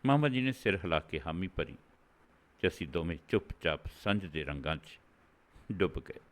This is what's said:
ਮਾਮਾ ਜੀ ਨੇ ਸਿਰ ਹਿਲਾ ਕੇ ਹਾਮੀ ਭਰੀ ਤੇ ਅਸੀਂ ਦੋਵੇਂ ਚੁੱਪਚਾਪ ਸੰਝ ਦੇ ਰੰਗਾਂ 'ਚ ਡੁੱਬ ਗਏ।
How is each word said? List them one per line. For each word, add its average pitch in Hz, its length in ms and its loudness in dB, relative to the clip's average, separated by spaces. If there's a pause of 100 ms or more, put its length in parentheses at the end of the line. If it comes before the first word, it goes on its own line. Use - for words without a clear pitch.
ਮਾਮਾ 143 240 6
ਜੀ 127 120 0
ਨੇ 131 100 2
ਸਿਰ 104 240 0
ਹਿਲਾ 85 240 2
ਕੇ 76 280 -4
ਹਾਮੀ 87 200 -2
ਭਰੀ 67 280 -4 (840)
ਤੇ 95 60 2
ਅਸੀਂ 87 200 -2
ਦੋਵੇਂ 82 300 -2 (100)
ਚੁੱਪਚਾਪ - 520 0 (240)
ਸੰਝ 101 220 0
ਦੇ 78 180 -4
ਰੰਗਾਂ 73 320 -2
'ਚ - 240 -14 (720)
ਡੁੱਬ 90 280 0
ਗਏ। - 200 -14 (120)